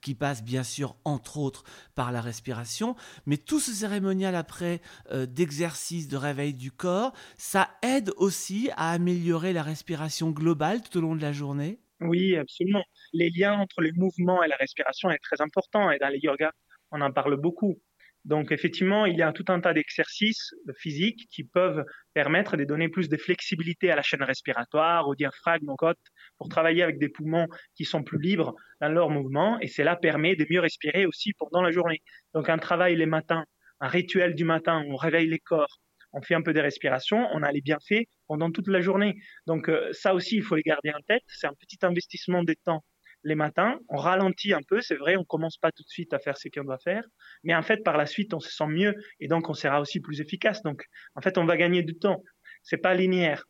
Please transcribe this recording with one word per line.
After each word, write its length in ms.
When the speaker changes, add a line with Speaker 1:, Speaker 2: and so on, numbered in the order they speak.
Speaker 1:
qui 120
passe, 300
bien 180
sûr, 320
entre 340
autres, 260
par 160
la 80
respiration. 760
Mais 120
tout 200
ce 140
cérémonial 640
après, 440
euh, 160
d'exercice, 800
de 100
réveil 380
du 160
corps, 420
ça 340
aide 360
aussi 580
à 160
améliorer 600
la 120
respiration 640
globale 500
tout 160
au 40
long 160
de 60
la 100
journée ? 480
Speaker 2:
Oui, 380
absolument. 480
Les 180
liens 240
entre 260
les 100
mouvements 540
et 20
la 80
respiration 560
est 80
très 220
important. 500
Et 80
dans 100
les 120
yogas, 320
on 80
en 100
parle 260
beaucoup. 440
Donc, 280
effectivement, 540
il 100
y 60
a 100
tout 160
un 120
tas 120
d'exercices 800
physiques 540
qui 140
peuvent 400
permettre 460
de 60
donner 260
plus 180
de 80
flexibilité 720
à 60
la 60
chaîne 200
respiratoire, 840
au 60
diaphragme, 560
aux 60
côtes, 200
pour 140
travailler 320
avec 160
des 100
poumons 380
qui 120
sont 160
plus 180
libres 340
dans 60
leur 200
mouvement. 520
Et 60
cela 300
permet 400
de 140
mieux 100
respirer 460
aussi 320
pendant 240
la 80
journée. 320
Donc, 160
un 80
travail 380
les 100
matins, 380
un 80
rituel 460
du 100
matin 400
où 100
on 20
réveille 320
les 100
corps, 420
on 80
fait 140
un 80
peu 100
de 80
respiration, 720
on 100
a 100
les 100
bienfaits 400
pendant 240
toute 180
la 140
journée. 320
Donc, 240
euh, 220
ça 200
aussi, 240
il 60
faut 140
les 60
garder 280
en 160
tête. 220
C'est 180
un 80
petit 280
investissement 600
de 120
temps 200
les 100
matins, 440
on 80
ralentit 560
un 140
peu, 140
c'est 140
vrai, 220
on 80
commence 320
pas 160
tout 100
de 60
suite 240
à 80
faire 160
ce 120
qu'on 140
doit 160
faire, 240
mais 100
en 100
fait, 200
par 140
la 100
suite, 260
on 60
se 120
sent 180
mieux 260
et 80
donc 240
on 40
sera 260
aussi 200
plus 200
efficace. 420
Donc, 220
en 40
fait, 160
on 80
va 120
gagner 260
du 160
temps. 240
C'est 160
pas 160
linéaire. 560